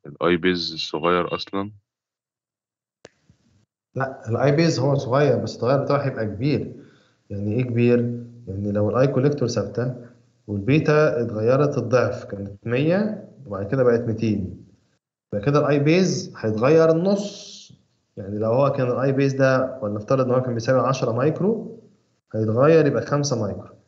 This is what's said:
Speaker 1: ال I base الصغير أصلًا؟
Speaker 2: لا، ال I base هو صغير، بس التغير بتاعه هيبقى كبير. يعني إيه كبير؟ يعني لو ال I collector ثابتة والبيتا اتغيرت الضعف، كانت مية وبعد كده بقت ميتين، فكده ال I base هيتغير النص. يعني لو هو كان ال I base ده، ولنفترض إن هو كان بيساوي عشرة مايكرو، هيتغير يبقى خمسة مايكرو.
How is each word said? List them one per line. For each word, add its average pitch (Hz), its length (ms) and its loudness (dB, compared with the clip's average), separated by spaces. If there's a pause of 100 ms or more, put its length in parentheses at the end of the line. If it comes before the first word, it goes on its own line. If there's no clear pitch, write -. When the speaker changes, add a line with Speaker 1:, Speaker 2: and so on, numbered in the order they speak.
Speaker 1:
ال 71 180 -18
I 87 180 2
base 85 320 -2
الصغير 82 640 -2
أصلًا؟ 98 360 -8 (2250)
Speaker 2:
لا، 131 340 -8
ال 113 80 -2
I 143 220 2
base 160 200 2
هو 139 160 2
صغير، 131 480 2
بس - 120 -8
التغير 135 280 0
بتاعه 143 220 0
هيبقى 113 200 -4
كبير. 101 500 -4 (540)
يعني 104 260 -4
إيه 127 80 0
كبير؟ 120 640 0 (220)
يعني 101 240 -4
لو 104 180 0
ال 131 180 2
I 139 80 0
collector 131 300 2
ثابتة 113 500 -4 (520)
والبيتا 135 760 2
اتغيرت 117 560 0
الضعف، 117 480 0
كانت 101 420 -12
مية 170 600 -2 (160)
وبعد 98 260 -6
كده 135 120 0
بقت 117 180 4
ميتين، 104 640 -2 (680)
فكده 143 280 0
ال 147 60 2
I 139 200 2
base 160 600 0
هيتغير 139 440 4
النص. 190 680 -2 (640)
يعني 101 220 -8
لو 113 120 0
هو 135 200 2
كان 127 160 -2
ال 131 260 0
I 123 40 0
base 139 220 0
ده، 131 420 2
ولنفترض 107 440 0
إن 123 60 0
هو 127 100 2
كان 123 120 -4
بيساوي 127 340 2
عشرة 131 240 0
مايكرو، 160 680 0 (540)
هيتغير 127 540 4
يبقى 117 140 0
خمسة 139 400 -2
مايكرو. 95 340 -8 (120)